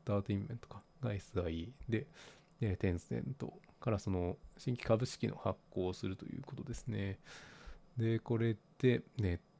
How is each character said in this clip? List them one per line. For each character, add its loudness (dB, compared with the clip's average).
タ 2
ー -2
テ 0
イ 4
ン -2
メ -6
ン -8
ト -14
か -14
が 0
エ -2
ス -2
ア 0
イ -2
イ -8
ー 0
で、 0
え 2
ー、 -2
テ 4
ン 2
セ -4
ン -4
ト -6
か 0
ら 2
そ -2
の 0
新 -2
規 -4
株 6
式 -2
の -2
発 -2
行 0
を 0
す -6
る -2
と -10
い -6
う -6
こ -10
と -8
で -6
す -8
ね。 -2
で、 4
こ 0
れ 4
で、 6
え 4
っ -18